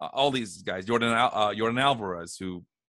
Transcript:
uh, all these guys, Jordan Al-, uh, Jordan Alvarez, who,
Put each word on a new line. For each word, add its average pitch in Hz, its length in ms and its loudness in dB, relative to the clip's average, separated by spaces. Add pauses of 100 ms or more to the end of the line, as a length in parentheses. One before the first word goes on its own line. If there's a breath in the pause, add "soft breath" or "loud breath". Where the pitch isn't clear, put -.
uh, 80 120 -6
all 139 180 4
these 104 320 -4
guys, 92 220 -6
Jordan 117 280 2
Al-, 117 200 4
uh, 104 220 2
Jordan 113 240 0
Alvarez, 101 580 0
who, 90 280 -8 (300)